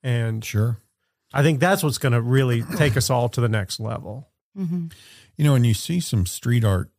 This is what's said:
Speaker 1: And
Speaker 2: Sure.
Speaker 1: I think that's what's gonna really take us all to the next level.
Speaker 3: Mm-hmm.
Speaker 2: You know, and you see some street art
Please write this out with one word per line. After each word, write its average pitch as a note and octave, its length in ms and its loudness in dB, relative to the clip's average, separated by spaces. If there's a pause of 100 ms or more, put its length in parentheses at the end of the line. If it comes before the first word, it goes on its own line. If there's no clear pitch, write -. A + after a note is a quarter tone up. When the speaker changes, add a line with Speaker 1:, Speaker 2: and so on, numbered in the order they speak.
Speaker 1:
And A#2 420 -2
Speaker 2:
Sure. A2 320 0 (560)
Speaker 1:
I C#3+ 100 2
think D#3 160 2
that's F#3+ 240 2
what's D3 140 -2
gonna A#2+ 240 2
really B2 420 2 (140)
take D3 200 2
us B2+ 120 0
all A#2+ 200 2
to B2 120 -4
the A#2 80 2
next G#2+ 300 -4
level. A2+ 500 -10 (280)
Speaker 3:
Mm-hmm. F3 300 -4 (500)
Speaker 2:
You D3+ 80 0
know, C#3+ 100 4
and A#2+ 100 4
you A2+ 80 4
see E3+ 280 -2
some G2 240 0
street A#2 400 0
art F#2+ 340 0